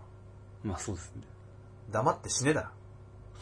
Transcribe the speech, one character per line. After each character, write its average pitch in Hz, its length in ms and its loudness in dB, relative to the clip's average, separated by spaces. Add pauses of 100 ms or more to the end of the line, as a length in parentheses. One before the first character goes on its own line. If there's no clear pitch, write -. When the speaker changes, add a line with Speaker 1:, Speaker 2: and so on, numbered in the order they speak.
(640)
Speaker 1:
ま 98 120 2
あ - 20 -4
そ - 160 0
う - 20 0
で 82 60 -6
す - 140 -12
ね。 107 80 -8 (680)
Speaker 2:
黙 113 240 8
っ - 60 0
て - 100 -8
死 - 160 4
ね 151 80 10
だ。 - 180 4 (720)